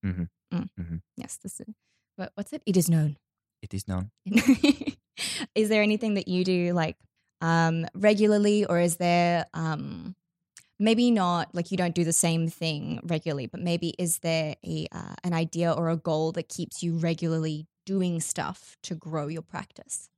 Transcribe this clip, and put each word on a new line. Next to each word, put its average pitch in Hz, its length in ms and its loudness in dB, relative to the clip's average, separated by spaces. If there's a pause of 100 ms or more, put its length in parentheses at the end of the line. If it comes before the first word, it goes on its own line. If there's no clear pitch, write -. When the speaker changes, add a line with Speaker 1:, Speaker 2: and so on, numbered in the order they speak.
Speaker 1:
Mm-hmm. 90 180 -4 (300)
Speaker 2:
Mm. 175 160 -6 (100)
Speaker 1:
Mm-hmm. 82 160 -8 (220)
Speaker 2:
Yes, - 240 -14
this - 200 -16
is, - 60 -16 (500)
what, 190 180 -12
what's 202 180 -10
it? 302 120 -10
It 185 120 2
is 175 120 4
known. 151 280 2 (440)
Speaker 1:
It - 120 -14
is 95 140 -8
known. 95 240 -4 (140)
Speaker 2:
<laughs> 190 60 -6 (1200)
Is 220 120 2
there 214 160 4
anything 214 300 2
that 196 160 -2
you 185 160 2
do, 175 280 2
like, 160 220 0 (460)
um, 165 520 2
regularly, 208 720 4
or 170 140 2
is 175 180 2
there, 175 560 4
um, 160 600 -6 (640)
maybe 226 320 4
not, 180 420 2
like, 170 180 -4
you 185 60 -2
don't 175 160 0
do 175 120 2
the 165 80 0
same 165 340 2
thing 160 560 -6
regularly, 160 440 -4
but - 120 -12
maybe 170 300 -2 (100)
is 170 200 -2
there 160 360 -2 (100)
a, 160 280 -6
uh, 50 220 -12 (100)
an 175 80 0
idea 165 400 0
or 165 160 0
a 165 80 0
goal 160 360 -2
that 170 140 -6
keeps - 340 -8
you 170 140 -2
regularly 160 720 -2 (180)
doing 185 360 0
stuff - 640 -8
to - 120 -8
grow 156 320 -6
your 160 140 -8
practice? - 760 -14